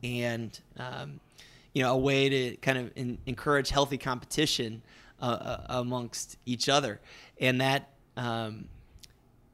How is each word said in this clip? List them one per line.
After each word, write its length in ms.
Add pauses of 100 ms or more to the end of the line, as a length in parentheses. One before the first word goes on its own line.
and, 560 (180)
um, 420 (540)
you 100
know, 100
a 40
way 320
to 280
kind 200
of 180
en-, 300
encourage 440
healthy 280
competition, 840 (400)
uh, 40
uh, 440
amongst 760
each 240
other. 300 (400)
And 220
that, 280 (280)
um, 520 (840)